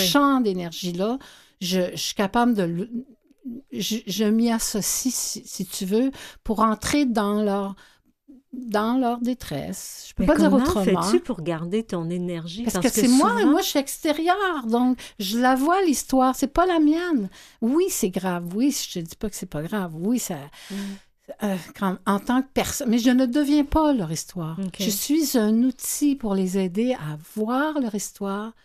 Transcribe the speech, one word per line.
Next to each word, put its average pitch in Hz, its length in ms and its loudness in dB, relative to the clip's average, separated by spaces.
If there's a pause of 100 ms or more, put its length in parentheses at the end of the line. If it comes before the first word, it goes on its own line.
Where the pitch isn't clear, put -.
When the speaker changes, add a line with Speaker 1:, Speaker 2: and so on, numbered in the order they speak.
Speaker 1:
champ 269 340 4
d'énergie-là. 185 800 -2 (420)
Je, 180 320 0
je 160 40 -10
suis - 180 -6
capable 240 400 2
de 202 80 0
le, 170 280 -2 (840)
je, 214 240 -4 (100)
je 202 180 -2
m'y 226 280 2
associe, 226 600 -2
si, - 320 -6
si - 200 -8
tu - 200 -8
veux, 226 240 2 (340)
pour 220 160 -2
entrer 226 460 0
dans 208 360 0
leur, 196 320 -2 (760)
dans 233 460 -2
leur 240 220 0
détresse. 190 880 -6
Je - 60 -20
peux - 80 -2
Speaker 2:
Mais 180 60 2
Speaker 1:
pas 302 80 4
dire 302 140 6
Speaker 2:
comment 262 120 6
Speaker 1:
autrement. 196 400 2
Speaker 2:
fais-tu 220 180 4
pour 220 220 -6
garder 170 400 -2
ton 170 260 -6
énergie ? 175 540 -6
Speaker 1:
Parce 233 120 -2
Speaker 2:
Parce - 120 2
Speaker 1:
que 240 80 2
Speaker 2:
que 220 60 0
Speaker 1:
c'est 254 80 6
moi, 285 220 6 (100)
Speaker 2:
souvent 330 100 6
Speaker 1:
moi, 330 120 6
je 381 60 -4
suis 302 100 0
extérieure, 320 880 0
donc 247 300 2 (200)
je 208 200 -4
la 254 180 4
vois, 339 280 2
l'histoire, 262 520 2
c'est 277 160 0
pas 349 140 4
la 339 120 2
mienne. 311 520 2 (300)
Oui, 277 280 2
c'est 214 220 -2
grave, 180 340 -4 (100)
oui, 262 160 2
je - 300 -6
te 165 40 -6
dis - 120 -14
pas 214 120 -6
que - 80 -10
c'est 190 140 -10
pas 151 120 -6
grave, 185 320 -6
oui, 202 240 0
ça, 185 180 -6 (340)
Speaker 2:
Mm. 196 40 -10 (680)
Speaker 1:
euh, 196 140 -2 (220)
quand, 196 180 -2 (100)
en 202 140 2
tant 247 220 0
que 262 120 -20
personne, 240 360 -2
mais 233 80 4
je 240 120 4
ne 254 160 6
deviens 285 380 2
pas 302 280 2
leur 175 200 -2
histoire. 165 520 -8
Speaker 2:
Ok. 180 140 -8
Speaker 1:
Je 202 120 -2
suis 285 460 0
un 214 180 4 (100)
outil 269 520 0
pour 208 180 -4
les 190 240 0
aider 190 360 0
à 151 240 -8 (160)
voir 262 460 -2
leur 226 140 -4
histoire 202 580 -6 (120)